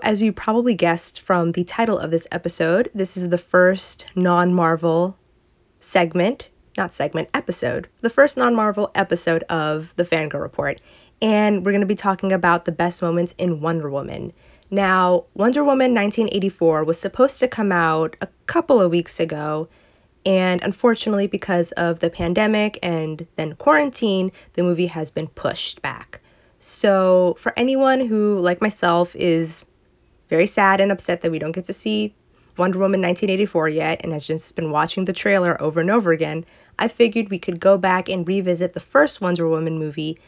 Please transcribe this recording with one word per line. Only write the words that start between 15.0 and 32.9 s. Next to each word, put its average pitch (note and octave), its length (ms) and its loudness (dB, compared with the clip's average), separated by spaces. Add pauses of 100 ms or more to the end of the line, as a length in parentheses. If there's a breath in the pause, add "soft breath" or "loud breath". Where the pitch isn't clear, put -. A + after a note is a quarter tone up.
Wonder B3+ 320 2
Woman C4 280 4
nineteen G#3 380 0
eighty-four E3 540 0
was E3 120 0
supposed B3+ 440 0
to B3+ 80 2
come G3+ 240 -2
out D#3+ 480 0
a F3+ 80 -8 (160)
couple E4 340 2
of F3+ 100 4
weeks E3+ 300 -2
ago, D#3 480 -4 (580 soft breath)
and F#3 380 2
unfortunately, G#3 640 0
because F3 460 -2
of E3+ 260 -2
the E3+ 100 0
pandemic G#3 720 0
and D#3+ 540 -4
then D#3 200 -6
quarantine, A#3 760 0 (220 loud breath)
the F3+ 100 0
movie F3 240 0
has D#3+ 220 -8
been D#3 180 -8
pushed - 540 -6
back. - 400 -12 (360 soft breath)
So, F#3 800 4
for - 200 -4
anyone C4 500 2
who, G#3 320 2
like F3 220 0
myself, F3 560 2
is E3 480 -2 (640)
very E3+ 180 4
sad G3 320 4
and G3 100 4
upset F#3 300 -2
that E3 120 -2
we D#3+ 80 -4
don't D#3 120 -6
get F3+ 140 -8
to F#3+ 80 -8
see G#3+ 420 -4 (400 soft breath)
Wonder F3+ 240 0
Woman F#3+ 220 2